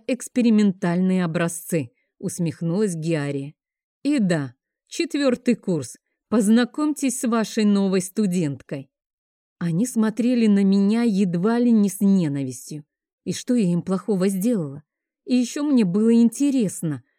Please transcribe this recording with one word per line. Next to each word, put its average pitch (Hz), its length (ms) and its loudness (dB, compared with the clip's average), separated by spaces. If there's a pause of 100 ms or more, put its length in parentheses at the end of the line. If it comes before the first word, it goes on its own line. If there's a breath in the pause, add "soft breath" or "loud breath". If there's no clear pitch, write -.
экспериментальные 190 1160 0
образцы", 170 680 -4 (280)
усмехнулась 175 760 -4
Гиария. 147 580 -4 (500)
"И 285 160 0
да, 160 340 0 (340)
четвёртый 269 680 -2
курс. 156 420 -6 (320)
Познакомьтесь 240 880 0
с 262 80 -4
вашей 220 380 -2
новой 196 360 2
студенткой". 170 880 -4 (720)
Они 175 280 -2
смотрели 226 600 0
на 202 160 4
меня 196 400 2
едва 202 540 0
ли 240 140 2
не 208 180 4
с - 120 -8
ненавистью. 147 800 0 (400)
И 185 100 -6
что - 220 -2
я 190 160 2
им 175 100 0
плохого 185 460 -2
сделала? 185 560 -2 (420)
И 254 100 0
ещё 254 280 -2
мне 269 200 4
было 214 300 2
интересно, 233 920 0 (160)